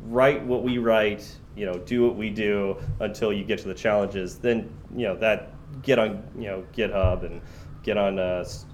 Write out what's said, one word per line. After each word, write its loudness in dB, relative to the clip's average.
write 4
what 0
we 2
write. 4
You -6
know, -2
do 2
what 4
we -4
do 0
until 0
you -2
get 0
to -10
the -4
challenges. 0
Then, 2
you -2
know, 0
that, 2
get 4
on, 0
you -6
know, -6
GitHub 2
and -8
get 0
on, 2
uh, 0
s-, -10